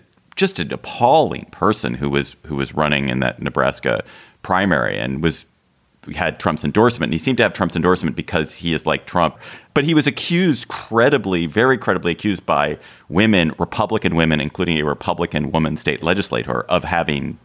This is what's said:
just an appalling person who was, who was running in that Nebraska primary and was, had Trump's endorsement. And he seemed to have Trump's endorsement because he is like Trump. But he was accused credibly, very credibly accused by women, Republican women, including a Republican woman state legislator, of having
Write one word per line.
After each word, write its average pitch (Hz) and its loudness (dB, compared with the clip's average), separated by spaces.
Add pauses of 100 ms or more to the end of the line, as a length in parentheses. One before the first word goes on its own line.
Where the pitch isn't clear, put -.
(360)
just 190 0
an 73 -4
appalling 120 0
person 90 -2
who 69 -2
was, 71 -2
who 76 -8
was 67 -4
running 71 2
in 64 -2
that 62 -2
Nebraska 64 -2 (360)
primary 80 0
and 65 -4
was, 78 -2 (720)
had 78 -4
Trump's 82 0
endorsement. 101 2
And - -2
he 80 -2
seemed 127 0
to 120 2
have 98 2
Trump's 90 -2
endorsement 87 2
because - -4
he 85 -4
is 76 -2
like 73 0
Trump. 82 0 (360)
But 143 2
he 160 2
was 151 4
accused 170 0
credibly, 110 0
very 120 2
credibly 90 0
accused 90 -2
by 73 0 (320)
women, 90 4
Republican 95 0
women, 80 2
including 80 -2
a 76 0
Republican 78 -2
woman 78 0
state - -4
legislator, 65 -2
of 87 0
having 76 -2